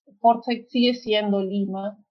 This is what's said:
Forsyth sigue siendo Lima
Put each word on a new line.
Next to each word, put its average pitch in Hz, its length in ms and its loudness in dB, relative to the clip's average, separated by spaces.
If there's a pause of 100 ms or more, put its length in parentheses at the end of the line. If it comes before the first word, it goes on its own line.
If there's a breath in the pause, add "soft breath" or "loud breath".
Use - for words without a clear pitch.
(200)
Forsyth 233 480 0
sigue 247 280 2
siendo 208 460 0
Lima 196 560 -4 (140)